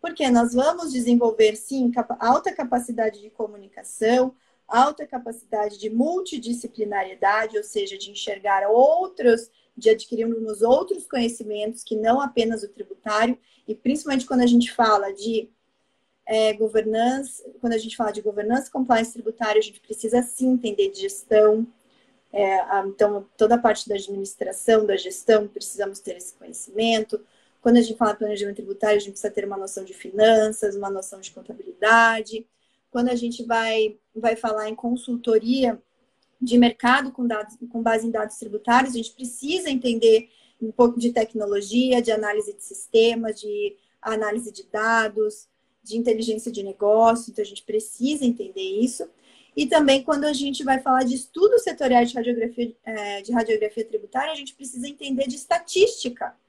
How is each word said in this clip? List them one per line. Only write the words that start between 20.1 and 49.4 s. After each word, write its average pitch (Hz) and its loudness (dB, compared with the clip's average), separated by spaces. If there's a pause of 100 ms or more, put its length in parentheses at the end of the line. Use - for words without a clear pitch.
sim 254 -2
entender 214 0
de - -10
gestão, 214 2 (640)
é, 190 0
a, 190 -2
então 202 0 (100)
toda 220 6
a 240 -2
parte 220 0
da 208 -4
administração, 196 0
da 196 0
gestão, 208 0
precisamos 196 -10
ter 180 -12
esse - -18
conhecimento. 220 -4 (420)
Quando 240 6
a 233 10
gente 220 -2
fala 208 0
de 208 -8
planejamento 202 -4
tributário, 202 0
a - 2
gente 202 -8
precisa - -8
ter 202 -4
uma 196 -8
noção 190 -10
de 190 -18
finanças, 214 2
uma 196 -6
noção 196 -10
de - -18
contabilidade. 226 0 (440)
Quando 247 0
a 247 0
gente 240 -6
vai, 226 0 (180)
vai 226 0
falar 214 -4
em 220 -8
consultoria 240 0 (580)
de 240 2
mercado 247 4
com 247 -6
dados, 214 -6 (140)
com 233 -6
base 226 0
em 233 -2
dados 214 -6
tributários, 240 0
a 240 -4
gente 226 -8
precisa 302 -6
entender 233 4 (320)
um 226 -6
pouco 240 4
de 240 0
tecnologia, 220 0
de 233 -2
análise 208 -4
de - -20
sistemas, 226 0
de 208 -6 (260)
análise 214 -4
de - -20
dados, 214 -2 (360)
de 220 -8
inteligência 226 -2
de 202 -8
negócio, 220 2
então 214 -6
a 202 -6
gente 202 -18
precisa 254 -4
entender 202 -2
isso. 202 -4 (460)